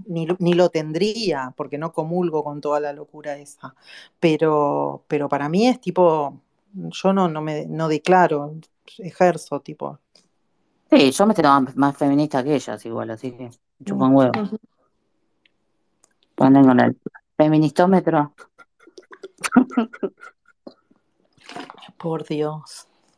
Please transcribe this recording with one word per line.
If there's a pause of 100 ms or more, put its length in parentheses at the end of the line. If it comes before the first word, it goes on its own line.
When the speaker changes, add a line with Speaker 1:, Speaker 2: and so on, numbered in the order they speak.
Speaker 1:
ni
lo,
ni
lo
tendría,
porque
no
comulgo
con
toda
la
locura
esa. (440)
Pero,
pero
para
mí
es
tipo, (340)
yo
no,
no
me,
no
declaro, (420)
ejerzo,
tipo. (920)
Speaker 2:
Sí,
yo
me
siento (120)
más,
más
feminista
que
ellas
igual,
así
que
me
chupa
un
huevo. (100)
Speaker 1:
Ujú. (1800)
Speaker 2:
Ponen
con
el (400)
feministómetro. (3750)
Speaker 1:
Por
Dios. (300)